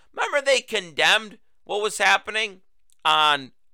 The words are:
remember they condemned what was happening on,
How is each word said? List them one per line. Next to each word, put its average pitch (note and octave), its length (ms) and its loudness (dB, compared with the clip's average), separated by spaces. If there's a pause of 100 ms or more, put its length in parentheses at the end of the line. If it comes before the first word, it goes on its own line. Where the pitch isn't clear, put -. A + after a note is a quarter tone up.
(140)
remember G4 260 -2
they C4+ 200 2
condemned F#3 800 -2 (260)
what G3+ 180 -6
was G#3 160 -6
happening G3+ 640 -2 (420)
on, D3+ 460 2 (240)